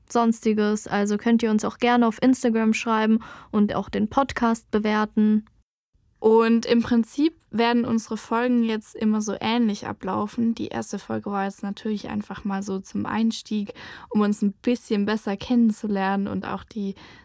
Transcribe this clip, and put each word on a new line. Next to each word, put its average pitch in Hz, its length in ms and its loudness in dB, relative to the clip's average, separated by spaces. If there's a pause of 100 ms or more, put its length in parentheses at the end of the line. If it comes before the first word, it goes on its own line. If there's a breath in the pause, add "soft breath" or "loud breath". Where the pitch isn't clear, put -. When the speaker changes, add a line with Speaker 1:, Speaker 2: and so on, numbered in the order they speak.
Speaker 1:
sonstiges. 214 760 2
Also 202 320 0
könnt 233 240 2
ihr 226 80 0
uns 214 140 2
auch 214 140 -6
gerne 240 280 4
auf 220 160 -2
Instagram 226 520 2
schreiben 220 460 2 (300 loud breath)
und 208 240 2
auch 196 140 -4
den 208 200 -2
Podcast 233 640 -2
bewerten. 214 760 2 (720)
Speaker 2:
Und 226 480 4
im 233 160 4
Prinzip 247 520 0 (160)
werden 233 360 2
unsere 226 320 -2
Folgen 240 460 0
jetzt 220 300 -4
immer 214 280 0
so 208 180 -4
ähnlich 220 460 0
ablaufen. 208 680 -4
Die 226 140 -6
erste 214 300 -8
Folge 220 320 -6
war 202 140 -2
jetzt 196 180 -8
natürlich 202 460 -6
einfach 208 360 -8
mal 196 180 -4
so 196 180 -6
zum 202 260 -6
Einstieg, 214 680 -2 (380 loud breath)
um - 100 2
uns 208 220 0
ein 202 100 2
bisschen 226 540 -2
besser 196 320 -2
kennenzulernen 202 880 0
und 196 160 -6
auch - 200 -8
die 196 300 -6 (300 loud breath)